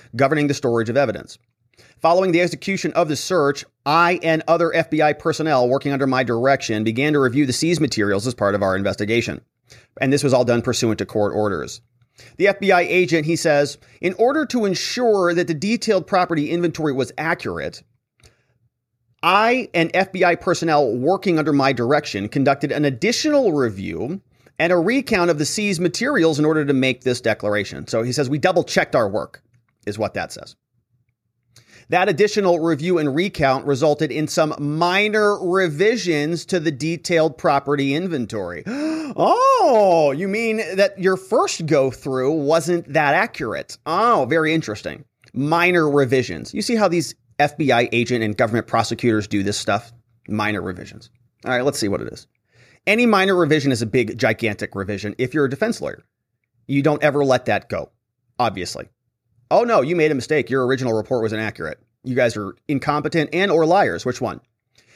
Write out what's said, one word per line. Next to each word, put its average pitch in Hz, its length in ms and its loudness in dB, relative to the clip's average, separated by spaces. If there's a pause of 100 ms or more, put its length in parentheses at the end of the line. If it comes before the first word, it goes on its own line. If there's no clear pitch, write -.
(160)
governing 143 320 2
the 135 60 0
storage 117 360 0
of 117 60 0
evidence. 113 420 -2 (640)
Following 180 300 4
the 170 100 4
execution 185 500 -4
of 170 160 0
the 147 80 -2
search, 143 480 0 (220)
I 170 360 2
and 160 240 0
other 165 280 2
F 160 160 0
B 156 100 0
I 151 140 4
personnel 151 520 0
working 135 260 0
under 139 140 0
my 131 160 0
direction 120 600 0
began 131 300 0
to 143 40 2
review 135 280 2
the 123 80 0
seized 160 260 0
materials 104 460 0
as 127 80 -4
part 101 200 0
of 98 80 0
our 95 140 0
investigation. 101 640 -2 (580)
And 131 140 0
this 143 100 0
was 131 120 2
all 123 100 4
done 120 160 2
pursuant 113 380 -2
to 98 80 -4
court 104 280 -2
orders. 95 460 -4 (560)
The 190 120 2
F 190 120 0
B 196 100 0
I 180 120 6
agent, 165 420 2
he 165 120 0
says, 147 420 2 (220)
"In 180 180 -2
order 277 280 2
to 226 200 -2
ensure 196 680 0
that 170 140 0
the 170 80 -2
detailed 196 520 0
property 170 440 0
inventory 165 420 -2
was 127 240 -4
accurate, 143 680 -6 (1400)
I 220 500 2
and 165 220 2
F 185 180 0
B 185 100 0
I 175 120 4
personnel 156 600 0
working 170 440 0
under 156 140 0
my 139 200 4
direction 120 560 -2
conducted 139 440 0
an 147 120 -2
additional 226 680 0
review 107 680 -4 (380)
and 170 140 2
a 180 40 4
recount 190 540 2
of 156 80 2
the 151 80 -2
seized 202 340 -2
materials 175 580 0
in 151 60 4
order 156 200 2
to 139 100 0
make 131 280 0
this 123 200 -2
declaration." 104 640 -2
So 113 140 -2
he 123 100 -4
says, 127 160 -2
"We 147 100 -2
double 175 260 0
checked - 300 -2
our 113 140 2
work," - 340 -8 (440)
is 101 120 -8
what 101 160 -2
that 87 180 -6
says. - 240 -18 (1300)
That 185 200 2
additional 190 500 2
review 165 400 0
and 143 160 0
recount 147 500 0
resulted 147 460 0
in 151 160 -4
some 156 320 -2
minor 190 800 0
revisions 175 1080 0
to 185 120 -2
the 160 140 -2
detailed 160 640 -2
property 139 560 0
inventory. 120 720 -6
<gasps> 208 60 -8 (460)
Oh, 285 920 4
you 170 180 -4
mean 220 280 -2 (180)
that 190 240 0
your 190 180 2
first 220 480 -2
go 135 260 2
through 131 420 -2
wasn't 160 600 0
that 147 220 2
accurate? 123 720 -4
Oh, 185 420 2
very 156 240 2
interesting. 107 520 -6 (280)
Minor 170 560 2
revisions. 127 640 0
You - 80 -6
see 233 140 -2
how 208 140 2
these 165 260 -2 (240)
F 147 180 0
B 147 140 0
I 120 220 4
agent 117 320 0
and 104 120 -2
government 113 300 0
prosecutors 113 640 0
do 101 160 0
this 101 120 -2
stuff? - 360 -4 (360)
Minor 104 340 -2
revisions. - 460 -12 (360)
All 127 80 -4
right, 123 120 -2
let's 139 140 -2
see 104 100 -2
what 80 140 -2
it 57 100 -10
is. - 140 -20 (600)
Any 226 200 2
minor 196 300 4
revision 151 340 2
is 113 100 -2
a 117 60 -2
big, 107 320 -2
gigantic 107 560 -2
revision 98 440 -8
if 123 140 -4
you're 147 140 0
a 120 40 -2
defense 214 300 -4
lawyer. 65 220 -10 (640)
You 139 160 0
don't 151 200 2
ever 147 220 2
let 127 220 2
that 104 220 -2
go, 82 220 -8 (480)
obviously. 98 500 -4 (640)
"Oh, 208 140 4
no, 226 160 2
you 156 160 0
made 156 140 2
a 143 60 -2
mistake. 131 340 -2
Your 131 160 0
original 127 260 0
report 110 300 -2
was 107 100 -2
inaccurate. 104 460 -8 (260)
You 131 120 -6
guys 120 200 2
are 101 180 -8 (140)
incompetent 151 640 -2
and 190 180 0
or 160 140 4
liars. 151 400 2
Which 123 160 -4
one?" 95 200 -6 (560)